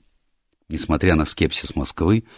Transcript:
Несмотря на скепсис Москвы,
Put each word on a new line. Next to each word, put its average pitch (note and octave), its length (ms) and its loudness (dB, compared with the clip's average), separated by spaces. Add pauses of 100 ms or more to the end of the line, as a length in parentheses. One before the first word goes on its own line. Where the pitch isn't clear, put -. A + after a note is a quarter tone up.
(680)
Несмотря D#2+ 480 0
на D#2 80 2
скепсис - 500 -2
Москвы, E2 520 0 (120)